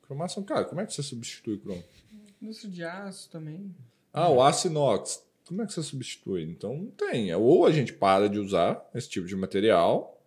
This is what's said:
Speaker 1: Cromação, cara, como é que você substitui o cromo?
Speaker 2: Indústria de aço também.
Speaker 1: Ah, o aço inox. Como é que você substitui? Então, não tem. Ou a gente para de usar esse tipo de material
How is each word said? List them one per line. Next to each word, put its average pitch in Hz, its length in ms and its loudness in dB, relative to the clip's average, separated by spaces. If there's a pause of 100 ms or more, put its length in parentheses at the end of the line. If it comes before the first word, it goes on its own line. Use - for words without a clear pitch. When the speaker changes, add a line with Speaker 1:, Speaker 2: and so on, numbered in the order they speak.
Speaker 1:
Cromação, 175 400 -8
cara, 196 220 -2
como 147 160 -8
é 214 60 -6
que - 60 -12
você 143 100 -8
substitui 117 520 -8
o 98 40 -8
cromo? 95 240 -12 (580)
Speaker 2:
Indústria 214 300 -14
de 175 140 -12
aço 190 460 -12
também. 165 440 -14 (380)
Speaker 1:
Ah, 170 160 2
o 131 120 6
aço 147 280 6
inox. 143 560 0 (220)
Como 185 140 -8
é 226 60 -4
que - 80 -12
você 170 80 -6
substitui? 117 600 -8
Então, 85 320 -8
não 175 120 -8
tem. 143 480 -4
Ou 127 320 6
a 208 40 6
gente 151 220 0
para 98 380 4
de 104 80 -4
usar 95 440 0 (120)
esse - 160 -8
tipo 90 160 -6
de 98 100 -8
material 98 920 2